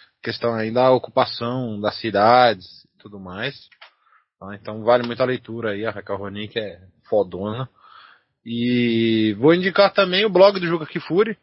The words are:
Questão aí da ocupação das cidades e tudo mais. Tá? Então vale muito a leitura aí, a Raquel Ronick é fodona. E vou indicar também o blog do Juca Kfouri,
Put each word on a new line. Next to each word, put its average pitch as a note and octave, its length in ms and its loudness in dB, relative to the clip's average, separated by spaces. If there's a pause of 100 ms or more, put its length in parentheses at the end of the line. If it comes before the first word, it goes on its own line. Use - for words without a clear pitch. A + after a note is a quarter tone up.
(240)
Questão A#2 320 -4
aí A2 160 -4
da B2+ 180 4
ocupação A#2+ 880 -2
das G#2 200 -4
cidades A2 680 4 (200)
e - 120 -20
tudo G2+ 220 -20
mais. F#2+ 500 -12 (720)
Tá? G2 160 -16
Então G#2+ 280 -12
vale A#2+ 220 2
muito A#2+ 160 -6
a B2+ 60 0
leitura A2+ 460 -6
aí, G#2 120 -8
a A2 60 -4
Raquel G2 260 -8
Ronick G2+ 400 -12
é F#2+ 220 -8 (280)
fodona. G#2 600 -2 (760)
E A#2 960 0
vou D3+ 140 6
indicar F#3+ 400 2
também F#3+ 320 0
o A3 40 -2
blog G3 300 6
do F3+ 60 -4
Juca E3 220 -4
Kfouri, G3 560 -2